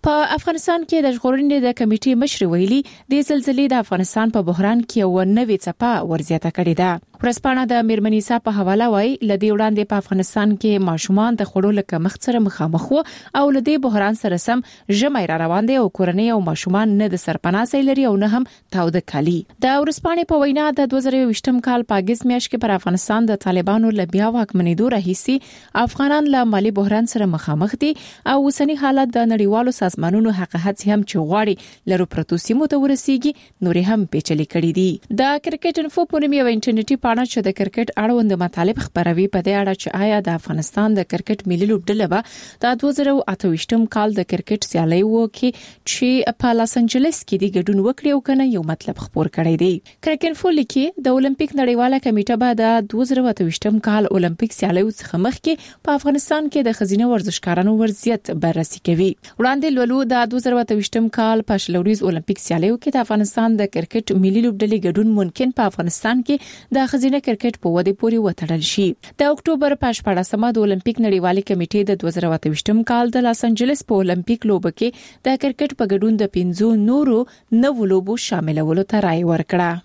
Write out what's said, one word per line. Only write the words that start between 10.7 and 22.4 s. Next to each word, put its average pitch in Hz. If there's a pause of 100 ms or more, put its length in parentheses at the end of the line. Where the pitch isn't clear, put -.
ماشومان 196
د 196
خوړو 196
له 196
کمښت 170
سره 233
مخامخ 165
وو 302 (360)
او 285 (100)
له 269
دې 294
بحران 208
سره 175
سم 240 (380)
ژمی 269 (100)
را 160
روان 190
دی 269
او 220 (140)
کورنۍ 185
او 214
ماشومان 202
نه 214
د 180
سرپناه 180
ځای 277
لري 269
او 202 (100)
نه 214
هم 247 (340)
تاوده 170 (100)
کالي. 160 (300)
د 277
ورځپاڼې 330 (100)
په 302
وینا، 285 (140)
د 262
دوه 262
زره 262
یوویشتم 247
کال 240
په 196
اګست 233
میاشت 247